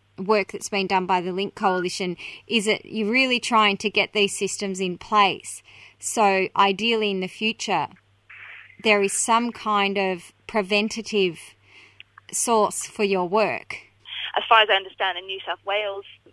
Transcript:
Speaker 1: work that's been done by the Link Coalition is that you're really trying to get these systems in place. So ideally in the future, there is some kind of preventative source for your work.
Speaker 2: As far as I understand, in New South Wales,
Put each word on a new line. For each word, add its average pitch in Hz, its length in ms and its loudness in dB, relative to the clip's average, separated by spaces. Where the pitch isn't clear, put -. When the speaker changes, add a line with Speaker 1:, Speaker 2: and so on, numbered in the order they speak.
Speaker 1:
work 190 340 0
that's - 160 -12
been 196 180 -2
done 185 200 0
by 185 160 2
the 180 100 -4
Link 196 240 -6
Coalition 185 640 -2
is 226 200 -2
that 214 200 0
you're 214 240 -4
really 254 300 2
trying 214 380 2
to 208 120 -4
get 196 220 0
these 202 260 0
systems 190 440 -4
in 180 160 -4
place. - 680 0
So 196 600 2
ideally 208 520 2
in 190 120 -2
the 185 60 -4
future, 208 600 -2
there 208 180 6
is 196 120 0
some 233 400 0
kind 202 440 0
of 185 360 -2
preventative 208 960 0
source - 540 0
for - 200 -4
your 185 220 0
work. 180 500 -2
Speaker 2:
As - 120 0
far 226 140 8
as 214 80 6
I 196 60 6
understand, 190 420 -4
in 185 80 -14
New 190 200 -10
South 185 200 -8
Wales, 202 400 -4